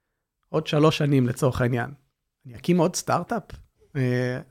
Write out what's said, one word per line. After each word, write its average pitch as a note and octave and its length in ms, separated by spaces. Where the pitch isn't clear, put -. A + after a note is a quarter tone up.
עוד D#3 180
שלוש D#3 300
שנים C#3 300
לצורך B2+ 340
העניין, A#2+ 280
אני B2 100
אקים F3 220
עוד E3+ 180
סטארט-אפ?" E3+ 480
אה, B2+ 440